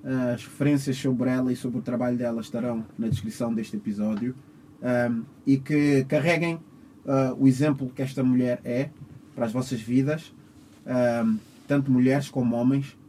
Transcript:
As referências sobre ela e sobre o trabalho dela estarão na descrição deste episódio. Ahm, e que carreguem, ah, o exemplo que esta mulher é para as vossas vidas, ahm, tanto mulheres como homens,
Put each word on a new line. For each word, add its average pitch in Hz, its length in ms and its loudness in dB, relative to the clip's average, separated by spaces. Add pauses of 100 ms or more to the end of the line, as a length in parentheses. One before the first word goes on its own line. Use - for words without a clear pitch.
(340)
As 120 100 -8
referências 139 540 0
sobre 127 320 0
ela 127 220 2
e 123 40 -2
sobre 123 220 -4
o 110 40 -4
trabalho 123 360 -2
dela 117 220 -2
estarão 117 440 -4 (140)
na 113 100 -2
descrição 113 460 -2
deste 110 220 -6
episódio. 107 580 -2 (480)
Ahm, 120 400 0 (240)
e 139 100 4
que 143 480 2
carreguem, 160 560 0 (480)
ah, 135 300 2
o 135 100 6
exemplo 135 460 2
que 139 80 -6
esta 135 200 -4
mulher 123 420 2
é 131 260 -2 (440)
para 120 120 -2
as 110 60 -2
vossas 127 280 -4
vidas, 135 540 0 (520)
ahm, 117 500 2 (300)
tanto 139 240 2
mulheres 131 380 4
como 120 280 0
homens, 135 400 0 (120)